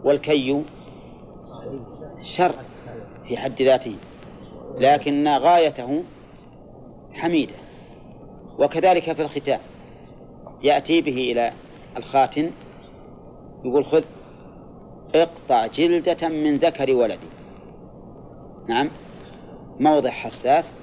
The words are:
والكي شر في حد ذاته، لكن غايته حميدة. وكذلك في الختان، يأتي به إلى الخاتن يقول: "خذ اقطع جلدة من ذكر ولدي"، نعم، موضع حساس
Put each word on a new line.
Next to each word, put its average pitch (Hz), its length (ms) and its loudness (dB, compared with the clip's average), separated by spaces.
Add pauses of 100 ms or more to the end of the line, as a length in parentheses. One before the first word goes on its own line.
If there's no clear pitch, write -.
والكي 143 600 0 (1600)
شر - 340 -2 (720)
في 120 100 -6
حد 127 240 -4
ذاته، 127 340 2 (800)
لكن 143 500 4
غايته 147 760 2 (1080)
حميدة. - 420 -2 (1040)
وكذلك 165 540 2
في 156 80 -4
الختان، 143 380 -4 (1040)
يأتي 143 380 2
به 127 300 -2
إلى 117 200 0 (460)
الخاتن 135 540 0 (1120)
يقول: 131 200 2
"خذ 156 180 2 (1120)
اقطع 139 520 0
جلدة 165 600 0
من 151 260 0
ذكر 139 380 0
ولدي"، 110 340 0 (1400)
نعم، 143 220 -2 (880)
موضع 147 300 4
حساس - 720 -2